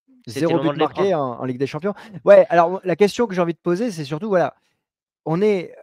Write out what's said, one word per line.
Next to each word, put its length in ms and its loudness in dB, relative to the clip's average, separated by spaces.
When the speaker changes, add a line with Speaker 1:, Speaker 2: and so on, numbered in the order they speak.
Speaker 1:
C'était 260 -2
le 60 2
Speaker 2:
Zéro 0 -
Speaker 1:
moment 120 -2
Speaker 2:
but 20 -2
Speaker 1:
de 60 -6
les 80 0
Speaker 2:
marqué 20 -4
Speaker 1:
prendre. 260 0
Speaker 2:
en, 240 -4
en 60 -8
Ligue 140 -6
des 80 -2
Champions. 280 -6
Ouais, 240 8
alors, 340 2
la 120 -2
question 320 0
que 80 -10
j'ai 60 0
envie 120 -2
de 60 -20
poser, 320 -4
c'est 140 -10
surtout, 240 -8
voilà, 260 0
on 160 -2
est, 420 -2